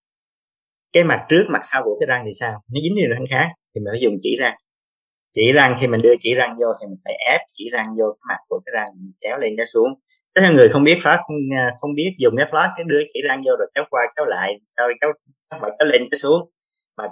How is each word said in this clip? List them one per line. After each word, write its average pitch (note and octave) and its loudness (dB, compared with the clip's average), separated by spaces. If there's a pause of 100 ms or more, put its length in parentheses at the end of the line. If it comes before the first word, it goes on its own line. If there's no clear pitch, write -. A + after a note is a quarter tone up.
(920)
cái E3+ 6
mặt C3+ 0
trước, F3 4
mặt C3+ -2
sau C3 -4
của G#2 -2
cái - -2
răng B2 -2
thì G#2 -8
sao? A#2 -6
Nó A#2 -10
dính F3 -2
vào B2 -2
răng B2+ -6
khác C#3 0 (260)
thì A2+ -8
mình G2+ -8
phải A#2 -4
dùng A2 2
chỉ - -2
răng. A#2+ -2 (800)
Chỉ A2+ 4
răng, C3+ 6
khi C3 2
mình A2+ 0
đưa A#2+ 8
chỉ A#2 0
răng A#2+ -2
vô A#2 0 (140)
thì G#2+ -16
mình F#2+ -16
phải G2+ -8 (160)
ép E3 0 (100)
chỉ G2+ -16
răng A2 -4 (120)
vô A2 0
cái - -20
mặt F#2 -6 (100)
của - -4
cái - -12
răng, G#2+ -4
mình F#2+ -18
kéo A#2 -6
lên A2+ -4
kéo A2+ -4
xuống. A#2 0 (440)
Thế F#3 4
là F#3 6
người B2+ 8
không C#3+ 4
biết E3+ 6
floss, D#3+ 4 (380)
à, B2 0 (100)
không D3 -6
biết F3 -4
dùng A#2+ 4
cái C#3+ 0
floss, D#3 0
cái E3+ -10
đưa D3 2 (120)
chỉ B2 -8
răng C3+ -4
vô B2+ 2
rồi G#2 -4
kéo C#3+ -4
qua B2 0 (140)
kéo D3+ -4
lại, F#2+ -4 (220)
kéo, A#2+ 0 (120)
kéo, D3 0 (380)
kéo A#2 -14
phải G#2+ -6
kéo D3+ 2
lên B2+ 2
kéo C3+ -8
xuống. E3 0 (460)
Mà G#2+ -10